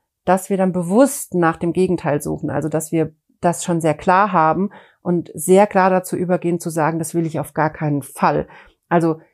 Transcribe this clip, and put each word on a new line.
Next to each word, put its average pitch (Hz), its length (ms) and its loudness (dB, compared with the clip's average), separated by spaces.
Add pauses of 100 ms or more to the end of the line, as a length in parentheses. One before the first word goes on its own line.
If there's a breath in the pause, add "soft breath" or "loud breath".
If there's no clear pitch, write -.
(260 loud breath)
dass 185 240 0
wir 196 80 0
dann 190 140 2
bewusst 185 640 0
nach 170 240 0
dem 170 160 -2
Gegenteil 165 480 0
suchen, 156 280 -6
also 143 200 -4
dass 156 220 -4
wir 156 220 -2 (280)
das 170 220 -2
schon 170 180 -2
sehr 160 120 2
klar 185 380 2
haben 165 380 2 (320 loud breath)
und 180 320 -2
sehr 185 340 4
klar 190 220 2
dazu 185 260 -2
übergehen 175 440 -2
zu 170 100 -8
sagen, 160 300 0
das 160 140 -8
will 170 120 0
ich 156 140 -6
auf - 140 -8
gar 156 180 0
keinen 147 320 -4
Fall. 151 440 -2 (460 loud breath)
Also 165 260 2 (140 loud breath)